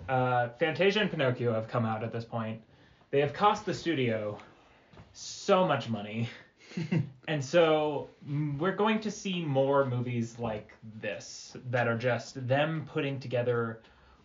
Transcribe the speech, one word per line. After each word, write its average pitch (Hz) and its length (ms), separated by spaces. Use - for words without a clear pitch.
uh, 123 420
Fantasia 185 400
and 196 100
Pinocchio 123 420
have 110 140
come 120 180
out 110 200
at 113 80
this 117 120
point. 113 360
They 139 100
have 143 120
cost - 340
the 175 80
studio 113 640
so - 540
much 135 220
money. 110 460
<laughs> - 40
And 147 160
so, 156 640
mm, 147 300
we're 180 160
going 214 260
to 214 100
see 180 340
more 139 420
movies 123 540
like 107 340
this - 560
that 120 160
are 117 100
just 123 520
them 147 440
putting 139 280
together 120 600